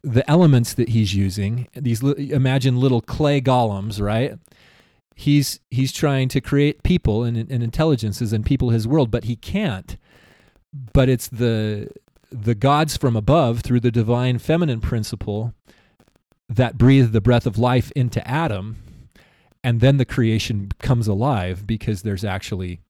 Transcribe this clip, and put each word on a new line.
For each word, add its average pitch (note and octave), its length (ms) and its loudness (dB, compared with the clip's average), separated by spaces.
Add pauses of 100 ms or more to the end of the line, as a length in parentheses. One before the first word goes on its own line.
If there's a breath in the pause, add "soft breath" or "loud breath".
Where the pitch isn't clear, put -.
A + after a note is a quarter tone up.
the B2 260 0
elements D3 460 4
that A#2 140 -2
he's A2 260 2
using. G2+ 600 -2
These A#2+ 280 -2
li-, C#3+ 300 -2
imagine C3 480 2
little B2+ 200 2
clay C#3+ 400 0
golems, G#2+ 640 0
right? G#2+ 320 -2 (800 soft breath)
He's, C#3+ 460 0 (100)
he's C3 220 -2
trying C3+ 380 0
to C3+ 100 0
create C#3+ 420 0
people A#2 400 2
and, A#2 140 -2
and A2+ 260 -4
intelligences A2+ 680 0
and A2 120 -2
people C3 260 0
his A2+ 180 0
world, C3 240 2
but A2+ 120 -4
he A2+ 120 -6
can't. D#3+ 600 -6 (960 soft breath)
But C3 160 6
it's B2+ 200 0
the, A2 600 -2 (440)
the A2+ 240 -2
gods C#3+ 400 2
from B2 180 0
above, A#2 460 2
through B2 200 0
the A#2 120 2
divine A#2+ 460 0
feminine D3+ 420 0
principle, A2 760 -6 (920 soft breath)
that A#2 280 0
breathe B2 360 6
the A2 80 2
breath A#2+ 260 2
of G2+ 100 -2
life B2 380 0
into B2 320 -2
Adam, A2+ 520 -6 (840 soft breath)
and A#2 180 0
then C3+ 180 4
the B2 60 2
creation A2 680 -2 (100)
comes A#2+ 260 0
alive G2+ 580 -2
because G#2+ 380 -4
there's G2+ 220 -4
actually F#2 640 -8